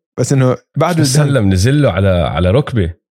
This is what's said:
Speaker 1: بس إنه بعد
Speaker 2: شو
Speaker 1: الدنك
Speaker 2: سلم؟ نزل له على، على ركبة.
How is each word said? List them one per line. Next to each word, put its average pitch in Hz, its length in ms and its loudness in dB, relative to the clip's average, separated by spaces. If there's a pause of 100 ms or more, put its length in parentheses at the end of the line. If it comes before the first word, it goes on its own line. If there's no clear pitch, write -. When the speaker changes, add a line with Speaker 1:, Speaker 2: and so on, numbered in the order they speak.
(200)
Speaker 1:
بس 127 140 -2
إنه 131 240 0 (200)
بعد 165 180 -2
Speaker 2:
شو 160 60 0
Speaker 1:
الدنك 147 40 2
Speaker 2:
سلم؟ 135 440 0
نزل 120 320 2
له 127 100 2
على، 98 180 0
على 87 420 0
ركبة. 110 520 -2 (120)